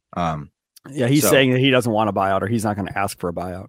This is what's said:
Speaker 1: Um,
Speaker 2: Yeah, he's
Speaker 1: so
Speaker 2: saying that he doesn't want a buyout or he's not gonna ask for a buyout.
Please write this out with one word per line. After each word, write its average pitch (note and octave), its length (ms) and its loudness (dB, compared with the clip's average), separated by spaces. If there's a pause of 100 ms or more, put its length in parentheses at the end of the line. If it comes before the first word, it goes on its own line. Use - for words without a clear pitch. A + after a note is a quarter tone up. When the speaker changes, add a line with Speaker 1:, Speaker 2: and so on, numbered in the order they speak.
(140)
Speaker 1:
Um, D#2+ 360 -4 (400)
Speaker 2:
Yeah, C3+ 160 -2
he's C#3+ 140 4
Speaker 1:
so - 80 2
Speaker 2:
saying C3+ 240 4
that B2+ 60 2
he C3+ 120 2
doesn't B2 220 2
want G#2+ 160 2
a G2 60 -4
buyout G2 260 0
or G2 60 -4
he's A2+ 180 -2
not G#2 120 -2
gonna F#2 180 -6
ask G2 240 -4
for F2+ 100 -4
a E2+ 60 -6
buyout. F2+ 340 -8